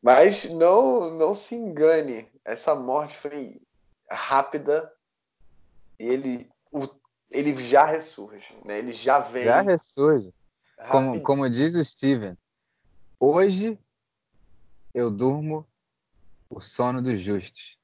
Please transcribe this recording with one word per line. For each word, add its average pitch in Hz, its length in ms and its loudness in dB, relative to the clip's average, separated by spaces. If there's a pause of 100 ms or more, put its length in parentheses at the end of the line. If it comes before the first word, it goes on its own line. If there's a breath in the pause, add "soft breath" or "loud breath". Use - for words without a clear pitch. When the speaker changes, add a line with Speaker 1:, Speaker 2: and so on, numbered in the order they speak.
Speaker 1:
Mas 147 500 6
não, 185 580 4
não 165 240 0
se 202 200 -8
engane. 156 760 0 (140)
Essa 120 300 -4
morte 139 420 -6
foi 143 440 -14 (500)
rápida. 147 800 -2 (1080)
E 113 80 -10
ele, 127 440 -4 (220)
o, 139 160 -8 (420)
ele 143 280 -2
já 127 260 4
ressurge, 107 600 -8 (180)
né? 104 140 -8
Ele 120 140 -8
já 123 260 2
vem 127 260 -4
Speaker 2:
Já 120 160 4
ressurge. 151 720 0 (560)
Como, 135 200 2
Speaker 1:
rápido. 120 140 -6
Speaker 2:
como 139 280 0
diz 143 240 0
o 165 100 0
Steven, 117 520 -2 (840)
"Hoje 190 600 2 (1160)
eu 120 160 -2
durmo 151 580 -4 (800)
o 107 120 -16
sono 123 420 -4
dos 120 180 -2
justos. 95 640 -8